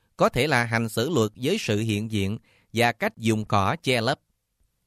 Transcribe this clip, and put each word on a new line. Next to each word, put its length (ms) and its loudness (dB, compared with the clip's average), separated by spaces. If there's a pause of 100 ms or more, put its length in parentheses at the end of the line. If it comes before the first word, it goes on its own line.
(160)
Có 120 2
thể 180 0
là 180 2
hành 240 -2
xử 220 -2
luật 260 2
với 240 -2
sự 180 -2
hiện 340 -2
diện 260 -2 (340)
và 200 2
cách 240 -6
dùng 280 0
cỏ 380 0
che 180 0
lấp. 200 -2 (680)